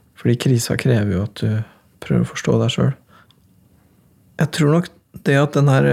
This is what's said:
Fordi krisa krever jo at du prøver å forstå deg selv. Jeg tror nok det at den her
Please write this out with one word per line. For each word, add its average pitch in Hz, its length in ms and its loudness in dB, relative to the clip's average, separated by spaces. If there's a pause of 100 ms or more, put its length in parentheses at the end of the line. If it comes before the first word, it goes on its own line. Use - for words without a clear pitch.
(200)
Fordi 120 200 0
krisa 120 400 0
krever 104 360 0
jo 98 80 -2
at - 160 -12
du 110 80 -2 (560)
prøver 120 220 0
å - 60 -10
forstå - 280 -2
deg 113 140 -2
selv. - 240 -2 (1400)
Jeg 151 160 -2
tror 151 220 2
nok 175 160 0 (340)
det 139 160 2
at 143 160 0
den 143 160 4
her 139 200 4